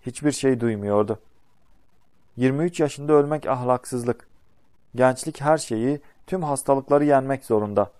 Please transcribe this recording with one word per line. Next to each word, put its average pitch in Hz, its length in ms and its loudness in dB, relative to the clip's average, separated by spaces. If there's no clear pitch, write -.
Hiçbir 143 300 -4
şey 135 280 0
duymuyordu. 104 600 0
"Yirmi 131 280 0
üç 175 160 -4
yaşında 147 340 0
ölmek 147 340 2
ahlaksızlık. 123 800 -2
Gençlik 127 460 0
her 151 160 2
şeyi, 131 440 -4
tüm 185 160 -4
hastalıkları 143 640 0
yenmek 135 400 2
zorunda." 104 540 0